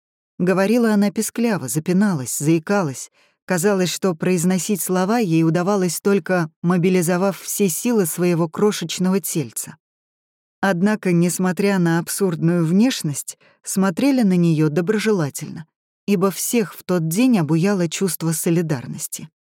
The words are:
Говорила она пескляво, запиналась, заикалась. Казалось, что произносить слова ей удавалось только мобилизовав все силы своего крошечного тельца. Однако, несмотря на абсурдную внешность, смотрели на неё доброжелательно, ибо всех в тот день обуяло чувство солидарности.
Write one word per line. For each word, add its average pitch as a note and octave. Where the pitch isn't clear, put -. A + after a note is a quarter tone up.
Говорила G3
она G#3
пескляво, G#3+
запиналась, E3+
заикалась. D#3+
Казалось, F#3
что F3+
произносить F#3
слова F#3
ей E3
удавалось F3+
только F#3
мобилизовав F3+
все -
силы G#3+
своего E3+
крошечного F#3
тельца. -
Однако, F#3+
несмотря F#3
на E3+
абсурдную E3
внешность, F3+
смотрели G#3
на F#3
неё D#3+
доброжелательно, F3
ибо G3
всех -
в -
тот E3+
день A3+
обуяло E3+
чувство E3
солидарности. D#3+